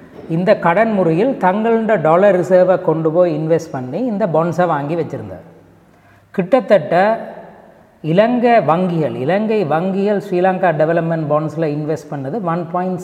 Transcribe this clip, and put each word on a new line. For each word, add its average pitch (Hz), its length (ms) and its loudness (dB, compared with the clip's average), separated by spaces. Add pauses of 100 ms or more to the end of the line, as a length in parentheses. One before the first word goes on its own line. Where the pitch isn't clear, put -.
(360)
இந்த 185 140 2 (140)
கடன் 208 320 2
முறையில் 185 340 2 (140)
தங்களோட 220 480 2 (140)
டாலர் 185 340 4
ரிசர்வை 180 360 4 (120)
கொண்டு 160 240 0
போய் 175 240 4
இன்வெஸ்ட் 156 380 -2
பண்ணி 131 260 -6 (100)
இந்த 202 140 -2 (100)
பாண்ட்ஸை 170 380 0
வாங்கி 143 260 -4
வச்சிருந்தார். 107 480 -8 (880)
கிட்டத்தட்ட 190 600 2 (1080)
இலங்கை 233 500 2 (140)
வங்கிகள், 160 560 0
இலங்கை 208 340 0 (140)
வங்கிகள் 190 540 0
ஸ்ரீலங்கா 185 440 0 (100)
டெவலப்மெண்ட் 165 500 0
பாண்ட்ஸ்ல 156 360 -2 (100)
இன்வெஸ்ட் 156 360 -6
பண்ணது 139 240 -8 (160)
ஒன் 175 100 -4 (100)
பாயிண்ட் 180 320 -4